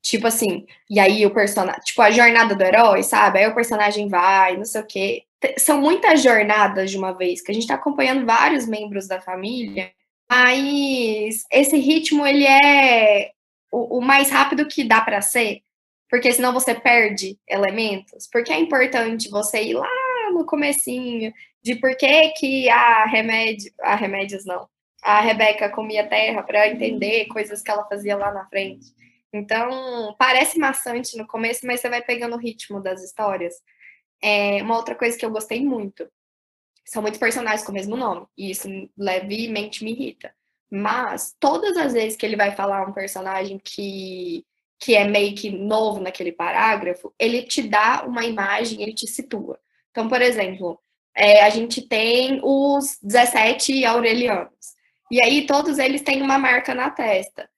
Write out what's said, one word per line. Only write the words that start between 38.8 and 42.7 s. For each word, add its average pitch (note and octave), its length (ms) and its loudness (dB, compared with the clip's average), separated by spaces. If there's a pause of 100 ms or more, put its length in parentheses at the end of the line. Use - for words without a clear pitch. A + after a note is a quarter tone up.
levemente G#3 840 -6
me A3 80 -8
irrita. - 420 -12 (360)
Mas, G#3 680 -6
todas E4+ 380 0
as D4 160 -2
vezes A3 240 -2
que G#3+ 100 -6
ele G#3+ 100 -4
vai G3+ 160 0
falar G3 340 -4